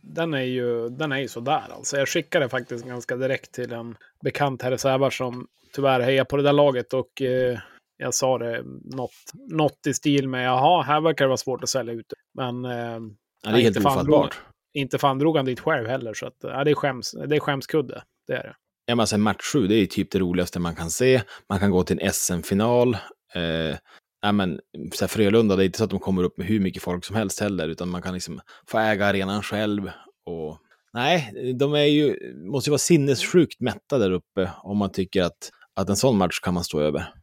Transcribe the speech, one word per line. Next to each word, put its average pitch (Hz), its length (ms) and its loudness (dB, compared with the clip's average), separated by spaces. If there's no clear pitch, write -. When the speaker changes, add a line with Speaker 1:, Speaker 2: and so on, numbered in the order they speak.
Speaker 1:
den 160 320 -6
är 135 80 -2
ju, 120 480 -2
den 143 220 -4
är 135 80 -2
ju 131 80 -4
sådär, 135 360 -2
alltså. - 220 -6
Jag 139 100 2
skickade 156 420 0
faktiskt 123 360 -6
ganska 123 300 -8
direkt 131 380 -4
till 123 200 -8
en 117 220 -12
bekant 135 380 -2
här 127 100 -2
i 127 60 -2
Sävar 135 320 2
som 123 380 -8
tyvärr 135 240 4
hejar 131 240 4
på 139 140 -2
det 143 60 2
där 143 100 6
laget, 139 400 4
och, 131 280 -4
eh, 127 380 0
jag 131 140 -4
sa 131 240 2
det, 117 260 -4
något, 127 160 -8
något 156 360 0
i 139 60 0
stil 143 340 2
med, 127 180 -4
"Jaha, 139 380 4
här 147 180 2
verkar 156 240 2
det 135 40 4
vara 127 80 2
svårt 127 260 -4
att 123 60 -4
sälja 117 240 -4
ut." 113 200 -12
Men, 123 320 -6
eh, 123 60 -6
Speaker 2:
Ja, 117 280 -6
det 107 60 -6
är - 20 0
Speaker 1:
nej, 120 100 6
Speaker 2:
helt 110 140 6
Speaker 1:
inte 117 60 0
fan 135 160 4
Speaker 2:
ofattbart. 139 340 4
Speaker 1:
drog, - 520 -10
inte 135 140 -4
fan 135 220 2
drog 156 180 4
han 135 80 2
dit 127 140 -2
själv 139 280 -2
heller, 120 260 -4
så - 140 -10
att, - 140 -16
ja, 135 220 -4
det 147 80 4
är 143 40 6
skäms-, 135 520 -6
det 147 80 0
är 147 40 2
skämskudde, 135 640 -2
det 131 60 -4
är 131 100 -6
det. - 120 -16
Speaker 2:
Ja, 120 100 0
men 120 40 2
alltså, 110 160 2
en 104 60 4
match 104 320 0
sju, 120 140 4
det 104 80 4
är 113 40 6
ju 95 60 6
typ - 260 -4
det 98 80 2
roligaste 90 400 0
man 85 160 -2
kan 82 140 -8
se. 127 320 4
Man 98 100 0
kan 101 120 2
gå 90 120 4
till - 160 0
en 92 80 -2
S - 240 -2
M-final. 113 680 2
Eh, 82 420 -2
ja, 104 100 0
men, 95 280 0
så - 100 -4
här, 95 40 -2
Frölunda, 107 480 4
det 95 80 4
är - 20 6
inte 90 120 -2
så 110 60 2
att 101 60 0
de 95 100 -2
kommer 92 240 0
upp - 140 -2
med 85 100 -6
hur 107 120 2
mycket 95 240 -2
folk 90 220 -4
som 101 100 -8
helst 107 240 -2
heller, 98 280 -2
utan 87 220 -6
man 87 120 -6
kan 90 120 -6
liksom 87 280 -10
få 113 100 -2
äga 107 280 2
arenan 98 380 0
själv. 104 480 -4
Och, 80 320 -8
nej, 131 400 0
de 139 140 2
är 147 100 4
ju, 147 500 2
måste 127 240 -2
ju - 20 2
vara 139 80 2
sinnessjukt 143 800 4
mätta 123 380 -2
där 98 140 4
uppe 95 400 -2
om 101 140 -2
man 98 140 0
tycker 92 320 0
att, - 280 -6
att 95 140 -2
en 101 60 2
sån 120 220 4
match 90 220 2
kan 90 140 -2
man 87 100 -2
stå - 160 -4
över. 76 440 0